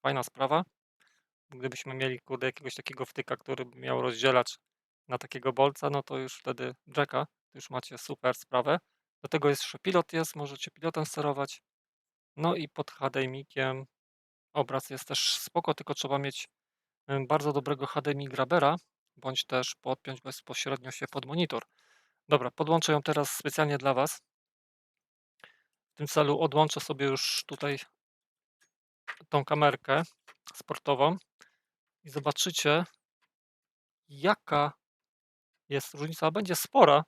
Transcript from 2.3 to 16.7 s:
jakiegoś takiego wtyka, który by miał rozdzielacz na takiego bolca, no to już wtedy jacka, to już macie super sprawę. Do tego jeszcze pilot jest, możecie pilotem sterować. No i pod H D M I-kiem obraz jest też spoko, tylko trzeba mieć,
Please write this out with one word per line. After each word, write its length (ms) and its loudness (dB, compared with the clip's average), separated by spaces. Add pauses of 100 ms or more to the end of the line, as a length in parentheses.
jakiegoś 280 -6
takiego 300 -8
wtyka, 320 -6
który 280 -6
by 140 -20
miał 220 -2
rozdzielacz 580 2 (480)
na 100 -6
takiego 360 -4
bolca, 360 2
no 140 -2
to 140 -8
już 220 -10
wtedy 360 -6 (220)
jacka, 280 0
to 320 -20
już 120 -18
macie 280 -8
super 380 -2
sprawę. 440 0 (420)
Do 80 -12
tego 200 4
jeszcze 300 -2
pilot 340 0
jest, 220 -2
możecie 360 -10
pilotem 340 -4
sterować. 560 -4 (760)
No 200 0
i 140 -6
pod 220 -8
H 180 -4
D 100 -2
M 160 -2
I-kiem 500 -4 (680)
obraz 360 -2
jest 160 -10
też 320 -2
spoko, 360 -2
tylko 200 -6
trzeba 260 -2
mieć, 300 -8 (600)